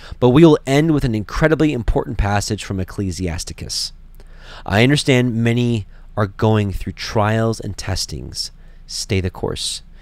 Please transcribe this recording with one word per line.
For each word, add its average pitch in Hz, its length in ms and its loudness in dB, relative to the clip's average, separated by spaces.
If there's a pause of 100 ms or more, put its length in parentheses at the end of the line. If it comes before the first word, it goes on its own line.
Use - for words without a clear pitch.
(180)
But 123 120 6
we 147 140 8
will 156 220 8
end 147 240 2
with 147 140 2
an 117 100 0
incredibly 151 580 2
important 127 460 -2
passage 101 460 0
from 95 160 -6
Ecclesiasticus. - 1120 -6 (760)
"I 104 160 2
understand 127 540 2
many 117 500 0 (300)
are 110 100 0
going 104 460 0
through - 220 -8
trials 113 680 -2
and 98 160 -8
testings. - 760 -8 (340)
Stay - 360 -4
the 90 100 -2
course. - 520 -8 (200)